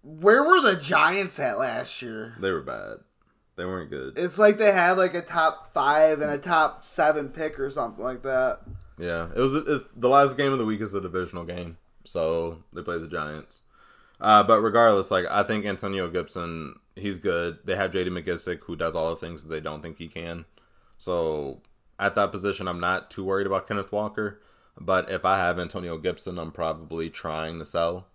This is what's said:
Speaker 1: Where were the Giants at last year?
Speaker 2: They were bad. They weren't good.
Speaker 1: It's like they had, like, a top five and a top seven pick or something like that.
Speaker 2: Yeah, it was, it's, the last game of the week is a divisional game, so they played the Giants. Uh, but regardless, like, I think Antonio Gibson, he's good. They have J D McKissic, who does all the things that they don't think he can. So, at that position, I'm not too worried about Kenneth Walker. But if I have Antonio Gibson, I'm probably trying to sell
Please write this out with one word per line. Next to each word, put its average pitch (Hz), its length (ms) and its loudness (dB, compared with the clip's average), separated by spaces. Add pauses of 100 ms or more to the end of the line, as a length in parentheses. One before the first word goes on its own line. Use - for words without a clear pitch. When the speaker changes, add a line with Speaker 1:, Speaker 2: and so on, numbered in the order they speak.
Speaker 1:
Where 185 400 6
were 349 180 8
the 208 140 4
Giants 165 640 2
at 117 200 -2
last 123 420 -4
year? 113 380 -10
Speaker 2:
They 95 120 0
were 80 100 -2
bad. 53 360 -10 (580)
They 87 100 -6
weren't 92 240 -6
good. 67 280 -8
Speaker 1:
It's 175 200 -4
like 208 200 6
they 214 140 6
had, 185 260 4
like, 185 160 2
a 175 80 -4
top 165 520 0
five 151 480 4
and 151 100 -2
a 147 60 -2
top 156 460 2
seven 151 460 0
pick 156 280 -6
or 135 120 -2
something 117 340 -6
like 127 200 -6
that. 131 380 0 (360)
Speaker 2:
Yeah, 85 360 -4
it 107 60 -2
was, 131 160 2
it's, 147 300 -2 (100)
the 120 140 2
last 139 260 6
game 139 160 0
of 131 80 -2
the 113 60 0
week 107 160 -2
is 101 120 -6
a 98 60 -2
divisional 90 460 -6
game, 85 320 -10 (260)
so 82 600 -4 (100)
they 90 80 -12
played 85 200 -6
the 82 60 -12
Giants. 76 540 -10 (600)
Uh, 104 220 8
but 107 160 6
regardless, 107 520 6
like, 92 180 2
I 101 140 2
think 107 220 -2
Antonio 98 440 -4
Gibson, 82 680 -6 (200)
he's 98 220 -6
good. 85 460 -2
They 110 120 -4
have 95 180 -2
J 92 100 0
D 90 60 -2
McKissic, 87 540 -6
who 85 120 -10
does 82 200 -4
all 82 160 0
the 82 40 -4
things 82 280 -12
that 78 60 -20
they 78 120 -6
don't 78 200 -10
think 80 160 -14
he 82 100 -14
can. 85 380 -12 (520)
So, 78 640 -4 (360)
at 98 180 0
that 101 160 2
position, 95 360 -4
I'm 87 120 -6
not 90 300 -2
too 98 140 -10
worried 98 240 0
about 95 200 -2
Kenneth 101 240 -6
Walker. 104 500 -4 (400)
But 92 280 0
if 92 160 -4
I 95 120 4
have 87 220 0
Antonio 87 380 -8
Gibson, 87 420 -6
I'm 80 120 -8
probably 82 580 -6
trying 80 500 -8
to 76 60 -10
sell 87 500 -4